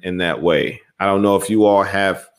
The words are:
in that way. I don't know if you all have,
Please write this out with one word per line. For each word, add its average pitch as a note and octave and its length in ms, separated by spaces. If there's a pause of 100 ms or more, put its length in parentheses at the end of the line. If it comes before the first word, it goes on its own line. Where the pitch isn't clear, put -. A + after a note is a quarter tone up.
in F2+ 160
that E2 240
way. D#2+ 380 (200)
I F#2+ 60
don't G2 160
know G2+ 140
if F#2+ 120
you G#2+ 160
all G2+ 180
have, F#2+ 460 (100)